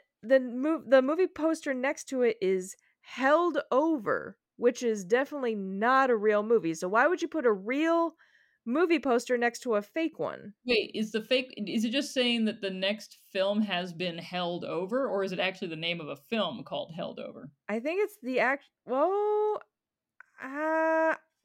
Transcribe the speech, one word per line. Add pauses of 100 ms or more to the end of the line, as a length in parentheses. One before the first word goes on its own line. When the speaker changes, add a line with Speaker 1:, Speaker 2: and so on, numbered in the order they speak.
(220)
Speaker 1:
the
mov-,
the
movie
poster
next
to
it
is (260)
Held (120)
Over, (200)
which
is
definitely
not
a
real
movie.
So
why
would
you
put
a
real (500)
movie
poster
next
to
a
fake
one? (120)
Speaker 2:
Wait,
is
the
fake,
is
it
just
saying
that
the
next (140)
film
has
been
held
over,
or
is
it
actually
the
name
of
a
film
called
Held
Over? (160)
Speaker 1:
I
think
it's
the
act-, (160)
well, (800)
uh, (300)